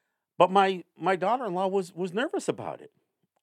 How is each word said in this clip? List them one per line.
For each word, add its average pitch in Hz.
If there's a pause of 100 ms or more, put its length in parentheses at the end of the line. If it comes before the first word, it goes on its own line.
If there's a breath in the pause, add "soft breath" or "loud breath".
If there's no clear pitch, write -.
(380)
But 180
my, 190 (120)
my 185
daughter-in-law 190
was, 185
was 170
nervous 294
about 80
it. - (520)